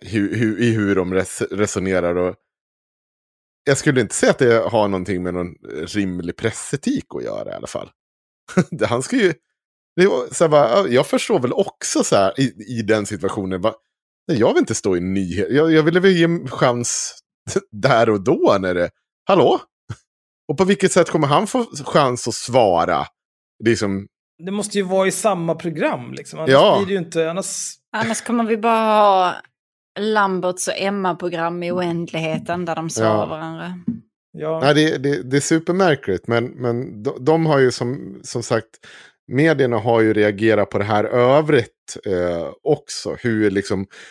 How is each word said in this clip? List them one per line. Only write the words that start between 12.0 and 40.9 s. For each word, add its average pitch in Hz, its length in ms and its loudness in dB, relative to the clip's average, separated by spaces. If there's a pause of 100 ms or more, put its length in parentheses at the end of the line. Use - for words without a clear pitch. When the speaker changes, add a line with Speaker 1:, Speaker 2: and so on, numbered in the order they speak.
Speaker 1:
så - 120 2
här, 98 240 2
i, 131 140 0 (260)
i - 20 -2
den 104 240 0
situationen, 95 560 -6
va, 107 120 0 (540)
nej, 165 120 0
jag 220 140 4
vill 349 60 2
inte 208 160 0
stå 95 220 0
i - 20 -2
nyhet-, 92 520 -2
jag, 156 200 2
jag 156 120 4
ville 165 160 2
väl 196 120 6
ge 165 120 2
en 165 240 0
chans - 720 -2 (260)
<laughs> - 260 -4
där 113 380 4
och 101 140 0
då 143 360 2
när 92 140 -2
det... 87 160 0 (360)
Hallå? 190 340 4 (880)
Och 147 100 -4
på 190 80 2
vilket 190 260 2
sätt 175 180 4
kommer 156 180 0
han 160 200 2
få 240 180 -2 (200)
chans 131 420 0
att 113 60 -4
svara? 87 720 2 (580)
Det 113 80 4
är 113 40 2
som 98 320 -4 (380)
Speaker 2:
Det 190 60 -8
måste 202 260 -6
ju 196 60 0
vara 190 240 0
i 185 40 0
samma 175 440 -2
program, 160 580 -6
liksom. 151 260 -14
Annars 151 120 0
Speaker 1:
Ja. 151 260 6
Speaker 2:
blir 196 100 0
det 196 60 -4
ju 190 60 -2
inte... 165 320 -4
Annars - 440 -8 (160)
Speaker 3:
Annars... 226 300 -4
kommer 233 220 -2
vi 220 140 -2
bara 226 280 0
ha 202 500 4 (640)
Lamberts 190 680 -2
och 190 100 -4
Emma-program 175 840 -4
i 175 80 -4
oändligheten 170 920 -4
där 165 100 -6
de 160 140 -6
svarar 110 200 0 (100)
Speaker 1:
Ja. - 60 -2
Speaker 3:
varandra. 165 540 -10 (520)
Speaker 2:
Ja. 160 280 -6
Speaker 1:
Nej, 143 160 4
det, 156 220 2
det, 143 260 -2
det 127 140 -2
är 139 40 2
supermärkligt, 160 840 0
men, 117 180 0
men 120 580 -6
de, 131 220 -8
de 160 200 4
har 151 140 4
ju 127 120 6
som, - 520 -8
som 117 200 -8
sagt... 113 240 -2 (600)
Medierna 135 500 2
har 117 240 2
ju 110 120 4
reagerat 104 560 2
på - 80 -4
det 101 60 0
här 107 200 2